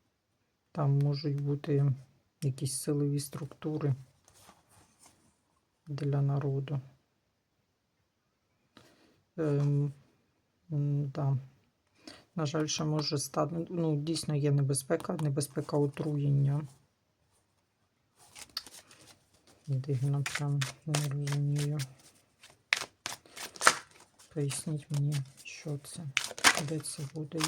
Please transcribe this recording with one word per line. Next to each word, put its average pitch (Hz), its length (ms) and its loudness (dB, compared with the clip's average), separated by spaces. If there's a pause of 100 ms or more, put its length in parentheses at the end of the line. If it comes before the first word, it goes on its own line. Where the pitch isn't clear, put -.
(720)
Там 143 280 4
можуть 143 420 2
бути 143 520 2 (480)
якісь 135 400 -2
силові 143 380 0
структури 147 760 -4 (1900)
для 143 340 0
народу. 139 600 0 (2500)
Ем, 143 560 2 (760)
м, 143 360 2
да. 139 300 0 (1000)
На 160 100 0
жаль, 156 200 0
ще 151 180 -2
може 151 340 0
стати, 160 520 -2
ну, 165 260 2
дійсно 151 400 -2
є 143 160 4
небезпека, 143 640 2
небезпека 147 640 -2
отруєння. 143 920 2 (3000)
Дивно, 139 560 0
прям 143 360 -2 (260)
не 147 240 0
розумію. 143 680 0 (2500)
Поясніть 147 580 -4
мені, 147 240 2 (280)
що - 340 -8
це, - 260 -12 (640)
де 156 120 -2
це - 240 -8 (100)
буде, 156 340 -6